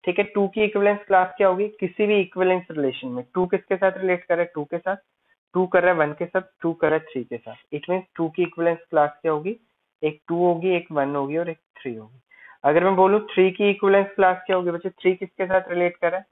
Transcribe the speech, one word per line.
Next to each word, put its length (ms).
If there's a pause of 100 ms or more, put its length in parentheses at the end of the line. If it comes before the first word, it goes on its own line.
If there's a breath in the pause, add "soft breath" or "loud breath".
ठीक 160
है, 60
टू 220
की 160
equivalence 440
class 300
क्या 100
होगी, 200 (120)
किसी 280
भी 140
equivalence 500
relation 360
में 160 (100)
टू 140
किसके 300
साथ 200
relate 260
कर 120
रहा 80
है, 100
टू 120
के 120
साथ, 200 (560)
टू 140
कर 160
रहा 100
है 60
वन 140
के 120
साथ, 160 (200)
टू 120
कर 160
रहा 100
है 60
थ्री 180
के 140
साथ। 180 (200)
It 140
means 140 (120)
two 140
की 140
equivalence 360 (100)
class 320
क्या 100
होगी, 240 (480)
एक 240
टू 100
होगी, 380
एक 160
वन 240
होगी 220
और 120
एक 100 (180)
थ्री 180
होगी। 240 (440 loud breath)
अगर 200
मैं 120
बोलूँ 300
थ्री 260
की 180
equivalence 460
class 300
क्या 100
होगी 160
बच्चे, 200
थ्री 240
किसके 300
साथ 240
relate 280
कर 140
रहा 80
है? 120